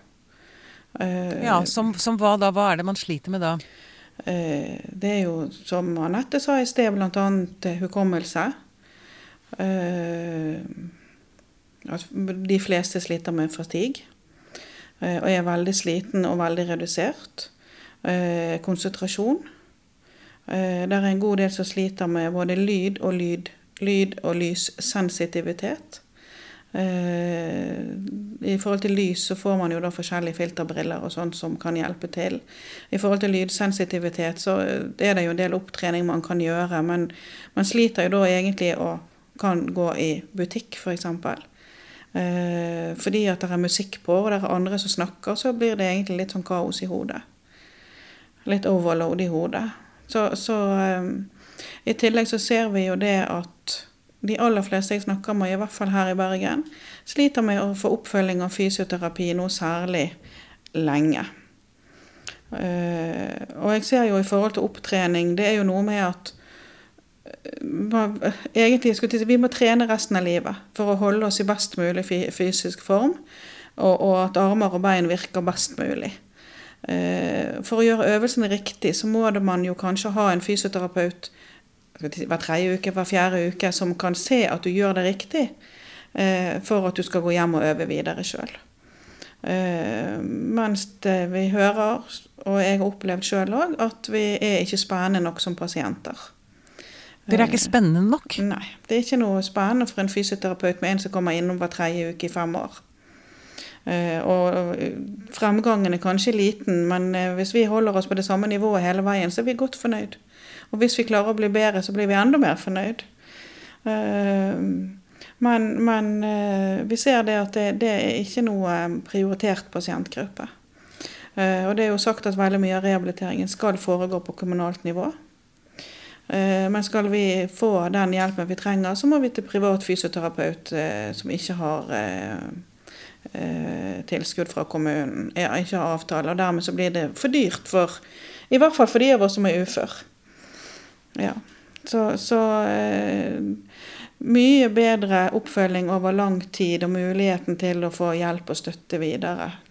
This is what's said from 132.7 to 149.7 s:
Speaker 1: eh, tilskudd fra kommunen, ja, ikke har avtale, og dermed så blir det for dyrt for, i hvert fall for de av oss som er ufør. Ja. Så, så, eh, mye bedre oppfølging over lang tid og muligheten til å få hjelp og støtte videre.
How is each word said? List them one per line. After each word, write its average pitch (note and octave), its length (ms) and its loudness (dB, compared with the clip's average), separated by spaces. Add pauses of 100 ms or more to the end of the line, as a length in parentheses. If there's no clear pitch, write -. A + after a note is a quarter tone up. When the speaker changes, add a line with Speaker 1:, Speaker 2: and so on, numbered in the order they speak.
Speaker 1:
eh, E3 760 -6
tilskudd - 420 -6
fra - 160 -6
kommunen, D3+ 720 -4
ja, E3 200 -2
ikke F3+ 220 -2
har E3 160 0
avtale, D#3+ 380 -4
og F3+ 60 -4
dermed F3 260 0
så F3 120 -4
blir F3+ 160 0
det D#3+ 240 -2
for - 140 -2
dyrt B3+ 380 0
for, F3+ 240 2 (580)
i B3+ 80 6
hvert D#4 180 6
fall A#3 120 6
for A3+ 120 4
de C4 140 6
av G#3+ 80 6
oss G3 140 2
som G3+ 100 2
er F3+ 160 4
ufør. - 320 -4 (1300)
Ja. G3 140 -2 (520)
Så, A3 320 0
så, A3+ 220 2 (280)
eh, G#3 720 0 (800)
mye B3 500 6
bedre G#3 640 4
oppfølging F#3 580 0
over F#3+ 200 2
lang G3 300 2 (100)
tid F3 320 0
og F3 60 0
muligheten F#3 680 0
til F3 280 0
å E3+ 60 -2
få F3 260 0
hjelp F3 320 -2
og - 80 -4
støtte - 420 -6
videre. D#3+ 520 -4 (200)